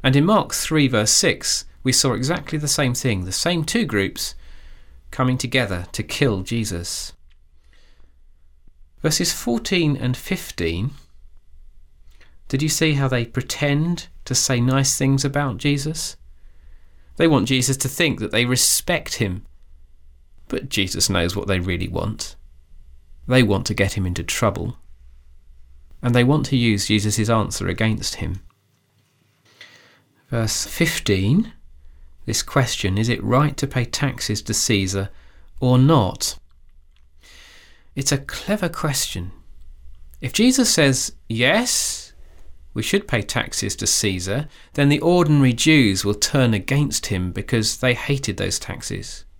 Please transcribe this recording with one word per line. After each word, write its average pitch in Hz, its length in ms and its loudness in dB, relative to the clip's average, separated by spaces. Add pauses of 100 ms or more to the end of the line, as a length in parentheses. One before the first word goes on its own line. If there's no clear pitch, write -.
And 131 140 4
in 143 80 6
Mark 202 300 2
three 151 340 2
verse 110 220 2
six, - 560 0 (160)
we 131 100 2
saw 127 220 2
exactly 147 440 -4
the 151 80 -4
same 135 280 0
thing, 98 320 -2
the 95 40 -8
same 175 320 -2
two 220 220 0
groups 104 500 -2 (760)
coming 127 260 0
together 117 560 -2
to - 100 -6
kill 104 400 0
Jesus. 92 720 -6 (1900)
Verses 160 320 0
fourteen 180 640 0
and 123 180 -2
fifteen, 87 760 -4 (1600)
did 139 140 0
you 156 80 0
see 156 240 2
how 139 120 2
they 120 200 0
pretend 147 840 -2 (160)
to 127 100 -4
say 123 280 2
nice 135 340 2
things 135 300 2
about 139 320 -2
Jesus? 143 580 -2 (1000)
They 165 100 4
want 139 220 4
Jesus 131 280 2
to - 120 -4
think 156 300 0
that 107 120 -4
they 120 160 2
respect - 680 0
him. 95 280 -2 (1040)
But - 220 -8
Jesus 90 400 -2
knows 90 260 0
what 101 120 -4
they 92 120 0
really 87 280 -4
want. - 460 -6 (960)
They 127 140 6
want 101 240 2
to - 80 -4
get 95 180 0
him 95 140 -2
into 87 160 -4
trouble. 98 560 -2 (1300)
And 120 120 2
they 123 80 6
want 143 220 4
to 139 100 0
use 113 320 2
Jesus' 107 420 2
answer 101 380 0
against 110 480 -2
him. - 240 -6 (1900)
Verse 113 360 -2
fifteen, 123 840 2 (720)
this - 160 -2
question, 104 560 0
"Is 113 100 2
it - 140 -2
right 127 340 2
to 131 120 -4
pay 123 160 -2
taxes - 580 -4
to 113 100 -6
Caesar 98 580 0 (500)
or 127 180 4
not?" 131 600 4 (1500)
It's 135 160 -2
a 139 80 2
clever 190 500 -4
question. 135 600 -4 (920)
If - 120 -6
Jesus 254 360 4
says, 135 440 2 (160)
"Yes, 143 840 0 (600)
we 110 80 -2
should - 240 0
pay 110 160 -2
taxes - 540 -4
to 104 100 -4
Caesar," 98 600 -2 (240)
then 143 160 4
the 147 100 4
ordinary 151 540 6
Jews 117 520 4
will 101 100 2
turn 127 380 2
against 139 540 0
him 92 240 -2
because 107 460 -2
they 127 180 2
hated 135 440 -4
those 92 200 -2
taxes. - 680 -10 (160)